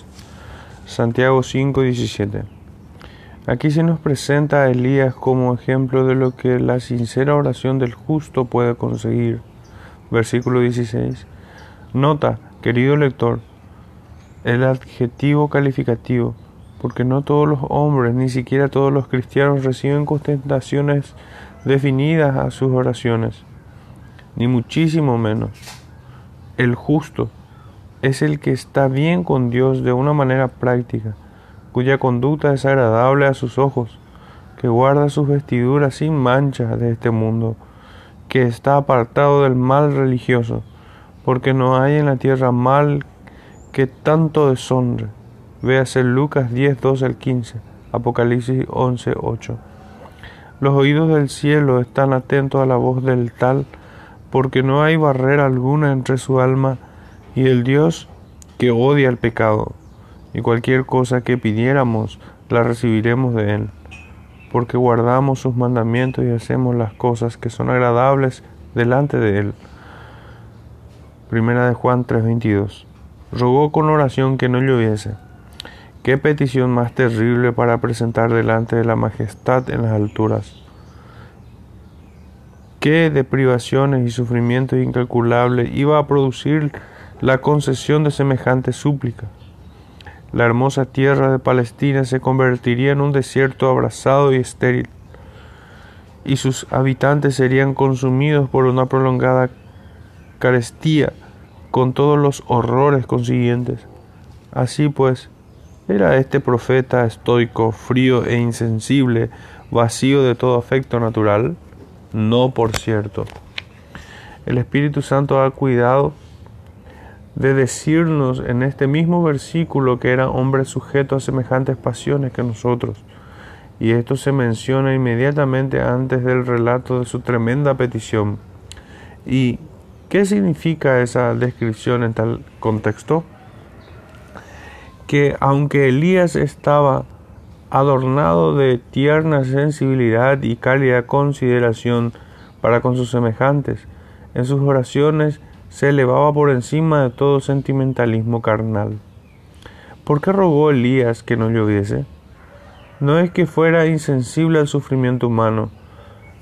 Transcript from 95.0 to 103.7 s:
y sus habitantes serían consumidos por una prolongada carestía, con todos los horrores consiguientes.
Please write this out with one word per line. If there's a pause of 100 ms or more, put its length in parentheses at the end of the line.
y
sus
habitantes
serían
consumidos
por
una
prolongada (880)
carestía, (600)
con
todos
los
horrores
consiguientes. (640)